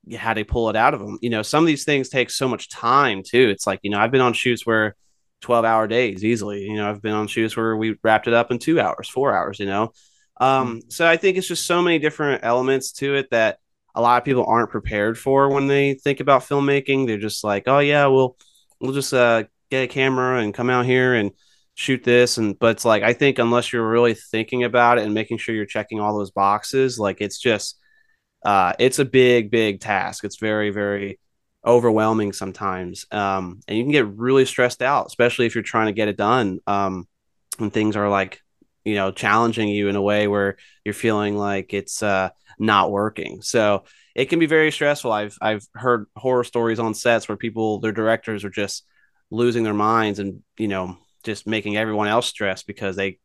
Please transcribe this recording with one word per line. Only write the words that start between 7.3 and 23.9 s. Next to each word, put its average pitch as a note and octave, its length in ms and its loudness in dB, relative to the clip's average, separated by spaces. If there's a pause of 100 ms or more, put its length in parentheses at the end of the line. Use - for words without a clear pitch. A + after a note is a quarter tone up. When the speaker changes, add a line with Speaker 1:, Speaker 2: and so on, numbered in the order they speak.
Speaker 1:
where A2+ 220 -2
we A2 240 -4
wrapped A2 260 2
it A#2 60 2
up A#2 160 2
in B2 80 -2
two D#3 220 0
hours, - 280 -2
four B2+ 280 -2
hours, F#2 240 -4
you G2+ 80 -6
know? G#2 240 -2 (500)
Um, C3 400 0
Speaker 2:
Hmm. - 80 -20
Speaker 1:
so E3+ 180 0
I E3 100 6
think F#3 200 2
it's F#3 100 -4
just E3+ 200 -6
so F3 160 2
many E3+ 160 2
different D3 440 -2
elements B2+ 500 0
to C#3 220 -4
it C3+ 140 -4
that A2 300 0 (340)
a - 80 -2
lot A#2+ 160 6
of B2 80 -2
people B2+ 200 2
aren't A2+ 260 2
prepared A2 480 -2
for C3+ 300 2
when C#3 180 0
they C#3 260 2
think C3+ 260 -2
about C3+ 240 4
filmmaking. C#3 600 0
They're A2 140 -2
just G#2+ 240 -6
like, G2+ 240 -2
"Oh C#3 120 4
yeah, C#3+ 280 4
we'll, C3 300 4 (420)
we'll C3 140 -4
just, C#3 200 -4
uh, A#2 300 4 (260)
get C3 140 -2
a B2 40 -4
camera C3 540 0
and G#2 120 -2
come A#2+ 160 -2
out B2 160 2
here B2+ 280 2
and G#2 180 0 (440)
shoot B2+ 280 -4
this." A#2+ 340 4
And, G#2 200 -2
but A#2 140 2
it's - 140 -6
like, G#2+ 180 2
I A#2+ 100 2
think C#3 260 0
unless A#2+ 320 0
you're A2+ 180 -2
really A#2 260 4